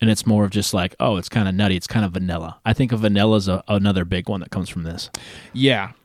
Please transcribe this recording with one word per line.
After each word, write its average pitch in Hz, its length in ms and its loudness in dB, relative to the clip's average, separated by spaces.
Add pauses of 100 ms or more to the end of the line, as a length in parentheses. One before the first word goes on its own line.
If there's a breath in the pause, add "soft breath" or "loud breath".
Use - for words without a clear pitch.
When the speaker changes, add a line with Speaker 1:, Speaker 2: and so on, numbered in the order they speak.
Speaker 1:
And 113 100 2
it's - 160 0
more 104 180 4
of 98 60 0
just 101 220 -2
like, 92 280 -2
"Oh, 117 160 2
it's 87 120 -6
kinda 101 240 0
nutty. 95 240 2
It's 87 120 -6
kinda 107 200 0
vanilla." 87 560 -6
I 113 80 2
think 123 200 0
of 110 80 0
vanilla 107 360 4
is 95 120 0
a, 90 180 -2
another 98 380 2
big 90 240 -4
one 98 120 -4
that - 100 -14
comes 90 180 -6
from 85 160 -8
this. 82 260 -10 (420 loud breath)
Speaker 2:
Yeah, 123 380 2 (140)